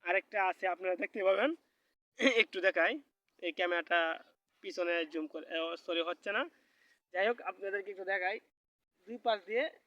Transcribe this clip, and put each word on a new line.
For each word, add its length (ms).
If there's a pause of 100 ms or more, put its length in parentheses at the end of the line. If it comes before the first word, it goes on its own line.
আরেকটা 420
আছে 220
আপনারা 300
দেখতে 280
পাবেন। 260 (680)
<clears throat> 260
একটু 160
দেখাই, 320 (460)
এই 140
ক্যামেরাটা 480 (600)
পিছনে 460
জুম 200
করে, 200
এ, 300
সরি 240
হচ্ছে 320
না। 100 (680)
যাই 160
হোক 120
আপনাদেরকে 500
একটু 140
দেখাই, 360 (680)
দুই 120
পাশ 240
দিয়ে 220 (220)